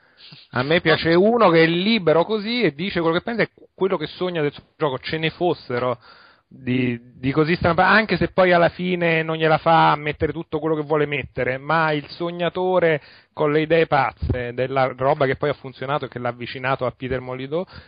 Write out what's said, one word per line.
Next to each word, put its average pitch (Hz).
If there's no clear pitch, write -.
A 123
me 160
piace 165
uno 214
che 165
è -
libero 170
così 208
e 156
dice 180
quello 165
che 175
pensa 233
e -
quello 190
che 151
sogna 180
del 147
suo -
gioco, 135
ce -
ne 160
fossero 127
di, 123
di 127
così 156
stampa, 180
anche 196
se 170
poi 185
alla 170
fine 175
non 160
gliela 160
fa 160
mettere 147
tutto 160
quello 156
che 151
vuole 147
mettere, 131
ma 156
il 147
sognatore 175
con 151
le 156
idee 165
pazze 123
della 127
roba 139
che 131
poi 147
ha 135
funzionato 135
e 120
che 123
l'ha 123
avvicinato 127
a 120
Peter 127
Molyneux, 131